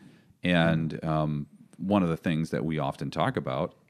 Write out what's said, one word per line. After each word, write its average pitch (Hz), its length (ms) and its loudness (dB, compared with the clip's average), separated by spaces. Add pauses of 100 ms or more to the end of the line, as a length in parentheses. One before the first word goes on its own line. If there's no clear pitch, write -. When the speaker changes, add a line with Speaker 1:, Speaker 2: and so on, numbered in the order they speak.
(440)
Speaker 1:
And, 82 580 2
Speaker 2:
Hmm. 82 80 -4
Speaker 1:
um, 76 380 -2 (300)
one 95 260 2
of 85 60 2
the 80 80 0
things 80 340 -2
that 65 120 -2
we 78 140 -2
often 71 320 -4
talk 80 260 -2
about 69 380 -4 (160)